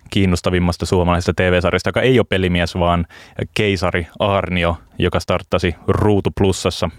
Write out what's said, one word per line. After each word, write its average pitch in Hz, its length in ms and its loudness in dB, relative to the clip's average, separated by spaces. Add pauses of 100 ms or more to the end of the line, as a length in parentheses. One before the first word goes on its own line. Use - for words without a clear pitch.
(100)
kiinnostavimmasta 90 760 0
suomalaisesta 87 480 0
T - 60 -4
V-sarjasta, 90 480 2
joka 95 120 -2
ei 123 180 4
ole 104 100 2
pelimies, 90 500 0
vaan 87 280 0 (480)
Keisari 92 520 -2 (120)
Aarnio, 87 580 0 (220)
joka 90 220 0
starttasi - 540 -2 (140)
Ruutu 98 500 2
Plussassa 92 600 0